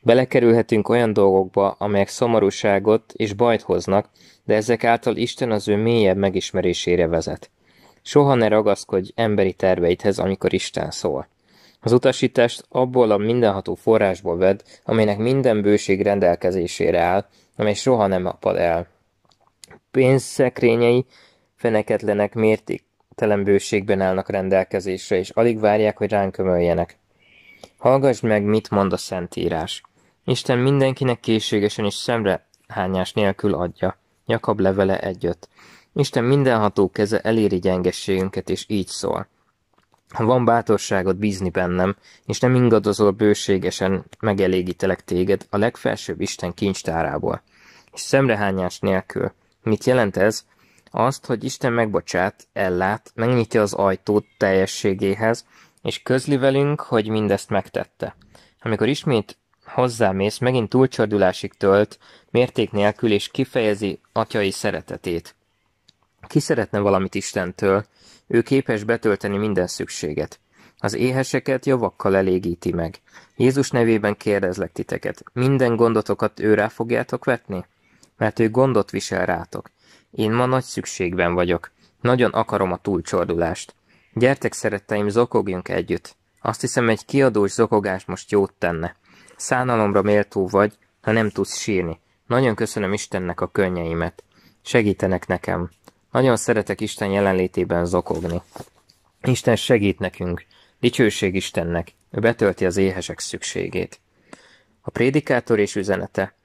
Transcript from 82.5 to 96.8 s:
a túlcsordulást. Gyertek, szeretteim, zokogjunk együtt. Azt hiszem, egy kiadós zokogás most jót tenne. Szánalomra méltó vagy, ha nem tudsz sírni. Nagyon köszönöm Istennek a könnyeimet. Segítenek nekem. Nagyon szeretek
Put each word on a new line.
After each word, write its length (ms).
a 60
túlcsordulást. 960
Gyertek, 400
szeretteim, 560
zokogjunk 600
együtt. 480
Azt 200
hiszem, 280
egy 160
kiadós 460
zokogás 540
most 260
jót 280
tenne. 380
Szánalomra 640
méltó 460
vagy, 300
ha 100
nem 180
tudsz 280
sírni. 420
Nagyon 280
köszönöm 380
Istennek 480
a 100
könnyeimet. 720
Segítenek 640
nekem. 440
Nagyon 260
szeretek 440